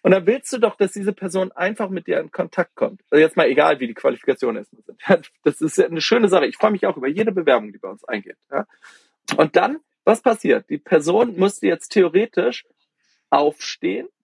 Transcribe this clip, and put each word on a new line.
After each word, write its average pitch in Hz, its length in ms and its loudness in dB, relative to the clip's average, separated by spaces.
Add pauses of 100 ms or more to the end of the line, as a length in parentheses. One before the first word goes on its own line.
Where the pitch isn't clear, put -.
Und 185 120 2
dann 190 140 2
willst 247 260 -2
du 254 60 -6
doch, 214 180 0
dass 196 160 0
diese 202 200 -4
Person 185 400 -6
einfach 196 380 -6
mit 175 160 -10
dir - 140 -2
in 160 100 -10
Kontakt - 460 -6
kommt. 107 340 -4
Also 147 100 6
jetzt 156 160 4
mal 156 120 4
egal, 147 320 2
wie 123 80 -4
die 113 60 -10
Qualifikation 123 640 -2
ist. 104 140 -12 (360)
<laughs> - 360 0
Das - 180 -2
ist 156 160 -4
ja 180 100 2
eine 165 140 -6
schöne 226 280 2
Sache. 175 180 4
Ich - 100 -6
freue 214 140 2
mich 202 160 -2
auch 190 100 -2
über 131 120 -6
jede 208 240 -2
Bewerbung, 131 400 0
die - 60 -20
bei 98 100 -12
uns 101 160 -16
eingeht. 107 340 -10 (120)
Ja? 143 140 -6 (720)
Und 156 200 2
dann, 226 240 0 (240)
was 220 180 2
passiert? 175 480 0
Die 147 80 -6
Person 185 580 0
müsste 196 300 0
jetzt 170 220 -2
theoretisch 180 760 0 (640)
aufstehen 170 800 -2 (160)